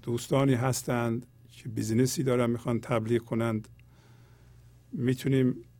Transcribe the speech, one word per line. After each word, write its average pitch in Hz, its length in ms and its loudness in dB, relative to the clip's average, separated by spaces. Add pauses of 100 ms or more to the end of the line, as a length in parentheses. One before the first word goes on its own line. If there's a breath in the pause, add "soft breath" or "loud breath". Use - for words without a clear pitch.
دوستانی 135 520 2
هستند 120 720 -2 (240)
که - 180 -16
بیزینسی 113 540 0
دارن 123 280 2
می‌خوان 117 300 -2
تبلیغ 117 420 0
کنند، 113 460 -4 (1200 soft breath)
می‌تونیم 131 640 2 (240)